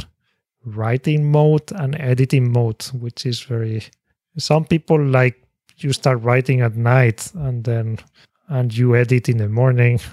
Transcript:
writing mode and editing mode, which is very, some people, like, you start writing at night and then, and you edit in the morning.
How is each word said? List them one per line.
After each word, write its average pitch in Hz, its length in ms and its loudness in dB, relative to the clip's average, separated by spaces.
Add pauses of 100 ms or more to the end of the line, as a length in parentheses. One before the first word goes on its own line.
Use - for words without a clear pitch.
(640)
writing 131 640 -2
mode 151 420 2
and 143 280 -6
editing 127 520 0
mode, 117 400 -2
which 120 340 -10
is 120 140 -4
very, 110 420 -6 (540)
some 156 280 0
people, 156 380 0
like, 127 400 2 (360)
you 139 140 -4
start 127 300 -2
writing 127 380 2
at 113 160 0
night 120 580 2
and 127 300 -6
then, 113 340 -4 (500)
and 123 280 -2
you 123 180 4
edit 123 340 2
in 117 100 0
the 104 100 -2
morning. 120 500 2 (140)